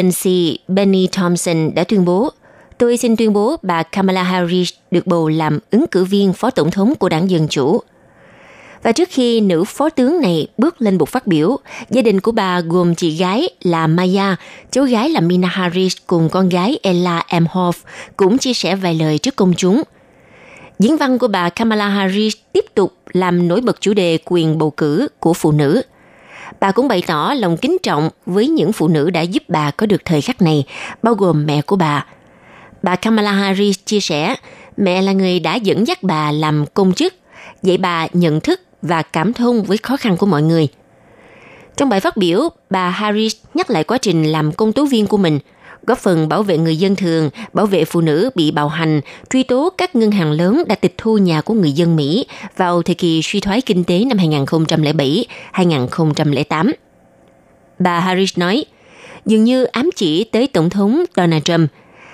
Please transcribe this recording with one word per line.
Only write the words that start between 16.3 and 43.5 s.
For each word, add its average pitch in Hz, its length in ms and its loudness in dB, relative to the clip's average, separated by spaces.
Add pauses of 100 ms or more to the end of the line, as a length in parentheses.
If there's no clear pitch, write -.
gái 185 340 0
Ella 175 460 0
Emhoff 175 440 0 (440)
cũng 202 220 4
chia 254 160 -2
sẻ 185 220 -2
vài 185 180 -2
lời 156 240 0
trước - 180 -4
công 185 200 4
chúng. 190 260 2 (960)
Diễn 247 180 2
văn 262 220 0
của 247 100 0
bà 180 200 0
Kamala 214 400 -2
Harris 202 460 0 (180)
tiếp 415 120 0 (100)
tục 196 180 0 (200)
làm 175 360 0
nổi 180 120 2
bật 233 200 -2
chủ 202 140 0
đề 175 300 0
quyền 160 340 0
bầu 156 120 0
cử 160 380 -2 (120)
của 165 140 2
phụ 156 180 0
nữ. 151 300 2 (800)
Bà 196 120 0
cũng 262 160 0
bày 185 180 0
tỏ 170 300 -2
lòng 180 200 0
kính 320 260 -2
trọng 156 280 -2 (160)
với 208 220 0
những 226 240 0
phụ 160 160 0
nữ 156 220 2
đã 175 100 -2
giúp 180 280 -2
bà 151 220 -2
có - 160 -4
được 208 180 0
thời 156 160 0
khắc - 220 -2
này, 156 220 2 (380)
bao 226 120 2
gồm 165 320 0
mẹ 147 160 0
của 202 140 -2
bà. 147 300 -2 (760)
Bà 180 140 0
Kamala 208 360 0
Harris 196 540 0
chia 208 140 0
sẻ, 170 340 -2 (420)
mẹ 190 260 0
là 196 100 0
người 185 280 0
đã 160 140 -4
dẫn 202 320 0
dắt 359 160 -4
bà 156 300 -2
làm 151 320 0 (100)
công 190 180 2
chức, 330 220 -2 (480)
dạy 180 160 2
bà 170 340 -2
nhận 160 280 2
thức 339 200 -2 (220)
và 160 200 -2
cảm 165 300 -2
thông 240 300 0
với 185 160 -2
khó 254 180 -4
khăn 196 200 0
của 202 100 0
mọi 151 160 2
người. 160 260 2 (1080)
Trong 277 120 0
bài 196 120 2
phát 349 160 -2
biểu, 196 320 0 (220)
bà 185 180 -2
Harris 214 480 -2 (180)